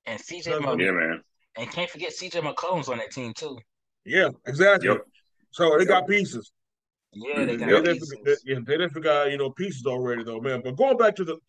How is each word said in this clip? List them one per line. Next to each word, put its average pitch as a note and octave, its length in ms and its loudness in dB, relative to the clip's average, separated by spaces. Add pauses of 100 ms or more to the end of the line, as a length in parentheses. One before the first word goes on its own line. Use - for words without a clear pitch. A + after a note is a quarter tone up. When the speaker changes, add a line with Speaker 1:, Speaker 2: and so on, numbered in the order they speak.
Speaker 1:
And A2+ 140 -8
C F3 200 -14
J D#3+ 120 -4
Speaker 2:
That's D3+ 120 -2
Speaker 1:
Mc-, B2+ 160 0
Speaker 3:
Yeah, F#2+ 120 2
man. E2 280 -2 (380)
Speaker 1:
and A#2+ 120 -10
can't F3 200 -6
forget D#3 220 -10
C F3+ 180 -12
J E3+ 100 -4
McCollum's D3+ 480 -2
on B2 100 -4
that G#2+ 120 -8
team, A#2+ 240 -10
too. C#3+ 240 -12 (480)
Speaker 2:
Yeah, E3+ 220 2 (180)
exactly. F#3 420 4
Speaker 3:
Yep. - 140 4 (480)
Speaker 2:
So D#3+ 260 4
they F3 80 6
got F#3 180 6
Speaker 3:
Yep. F3+ 60 -6
Speaker 2:
pieces. E3+ 440 -2 (600)
Speaker 1:
Yeah, B2+ 320 -4
they A#2+ 120 -2
Speaker 3:
Mm-hmm. - 20 -4
Speaker 1:
got A#2 80 -4
Speaker 2:
They B2+ 80 6
Speaker 3:
Yep. D#3+ 100 6
Speaker 2:
didn't E3+ 140 2
Speaker 1:
pieces. D3 200 -12
Speaker 2:
forget, C#3+ 260 2
yeah, C3+ 200 -4
they C#3 140 0
didn't E3+ 140 -2
forget, D3 400 2
you C#3+ 60 -4
know, C3+ 120 -2
pieces E3+ 360 -8
already B2 360 -2
though, A2+ 180 -8
man. B2+ 220 -4
But C3 140 -8
going B3+ 200 4
back G#3+ 200 4
to F#3+ 80 -4
the, D#3+ 140 -6 (100)